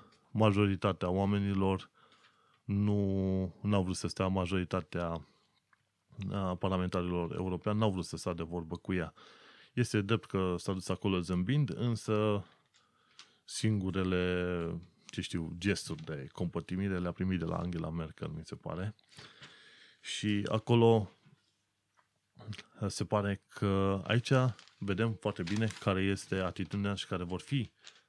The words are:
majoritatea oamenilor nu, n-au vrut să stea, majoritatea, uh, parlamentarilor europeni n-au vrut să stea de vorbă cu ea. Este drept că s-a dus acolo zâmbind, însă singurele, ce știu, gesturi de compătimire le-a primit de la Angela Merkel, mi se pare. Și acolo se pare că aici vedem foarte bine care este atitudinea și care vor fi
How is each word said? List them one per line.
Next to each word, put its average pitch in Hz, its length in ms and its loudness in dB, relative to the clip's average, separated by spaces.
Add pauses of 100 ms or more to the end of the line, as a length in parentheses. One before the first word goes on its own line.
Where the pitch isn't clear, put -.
(320)
majoritatea 98 800 4
oamenilor 98 800 2 (720)
nu, 98 1000 2
n-au 101 220 2
vrut 90 120 -2
să - 120 -4
stea, 95 200 0
majoritatea, 90 1000 -2 (1040)
uh, 98 300 -2
parlamentarilor 90 760 0
europeni 92 460 -2
n-au 107 120 4
vrut 92 140 -2
să - 120 -8
stea - 160 -4
de 85 100 -6
vorbă 85 320 -6
cu 95 180 -6
ea. 85 200 -2 (600)
Este 113 280 2
drept 104 280 0
că 92 280 0
s-a 98 160 -4
dus 92 160 -4
acolo 95 300 0
zâmbind, 92 560 0
însă 107 720 0 (960)
singurele, 90 1400 0 (240)
ce - 160 -6
știu, 82 360 -6
gesturi 87 460 -2
de 76 280 -8
compătimire 92 680 -2
le-a 87 120 -2
primit 92 280 0
de 82 60 -2
la 87 120 -2
Angela 85 320 -4
Merkel, 82 380 -6
mi 80 180 -10
se - 100 -12
pare. 87 400 -6 (1080)
Și 104 500 0
acolo 113 600 6 (1800)
se 98 180 -2
pare 101 420 0
că 98 600 2
aici 120 240 2 (460)
vedem 101 420 0
foarte 101 240 -2
bine 104 240 0 (120)
care 95 220 2
este 98 340 0
atitudinea 95 580 -2
și - 140 -6
care 90 160 -4
vor 90 160 -4
fi 135 320 -4 (380)